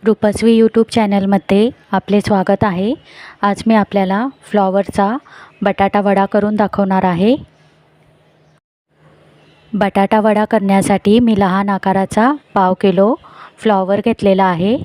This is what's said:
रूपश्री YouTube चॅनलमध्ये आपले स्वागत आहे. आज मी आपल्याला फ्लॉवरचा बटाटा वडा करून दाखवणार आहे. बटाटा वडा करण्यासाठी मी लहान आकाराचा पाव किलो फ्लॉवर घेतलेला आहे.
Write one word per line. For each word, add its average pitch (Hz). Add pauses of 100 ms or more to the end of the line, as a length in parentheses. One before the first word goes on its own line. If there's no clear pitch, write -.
रूपश्री 220
YouTube 226
चॅनलमध्ये 202 (220)
आपले 202
स्वागत 196
आहे. 202 (480)
आज 202
मी 226
आपल्याला 202 (160)
फ्लॉवरचा 196 (460)
बटाटा 196
वडा 196
करून 208
दाखवणार 190
आहे. 185 (2250)
बटाटा 196
वडा 214
करण्यासाठी 202
मी 226
लहान 196
आकाराचा 196 (220)
पाव 185
किलो 196 (440)
फ्लॉवर 196
घेतलेला 196
आहे. 185